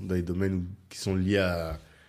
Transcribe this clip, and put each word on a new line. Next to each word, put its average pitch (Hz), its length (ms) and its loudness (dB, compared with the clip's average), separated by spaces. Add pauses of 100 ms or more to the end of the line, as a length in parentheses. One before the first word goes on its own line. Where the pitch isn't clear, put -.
dans 92 140 -2
les 87 60 2
domaines 90 340 0
où... 90 80 -2 (260)
qui - 80 -16
sont 98 180 0
liés 95 220 4
à, 85 420 0 (300)